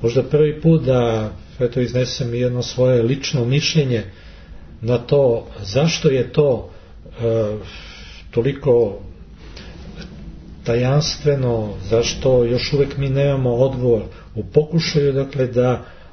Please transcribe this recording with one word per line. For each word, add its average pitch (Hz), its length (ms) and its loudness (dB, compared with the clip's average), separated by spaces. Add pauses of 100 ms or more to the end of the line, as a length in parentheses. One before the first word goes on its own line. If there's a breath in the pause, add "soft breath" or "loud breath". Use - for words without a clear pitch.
možda 120 220 2
prvi 147 380 2
put 160 220 6
da, 117 480 2 (280)
eto, 123 200 0
iznesem 120 540 -2
jedno 123 300 0
svoje 127 380 2
lično 127 440 0
mišljenje 131 580 0 (800 loud breath)
na 120 160 2
to 123 500 2 (140)
zašto 139 480 0
je 127 240 0
to, 139 360 2 (360 loud breath)
e, 113 520 -2 (720 loud breath)
toliko 120 680 2 (1600 loud breath)
tajanstveno, 123 1120 0 (160)
zašto 120 540 2
još 123 300 0
uvek 139 240 0
mi 135 120 -2
nemamo 135 460 2
odgovor 123 460 2 (340 loud breath)
u 107 80 -6
pokušaju, 151 680 2
dakle, 135 340 -2
da 123 380 0 (280 loud breath)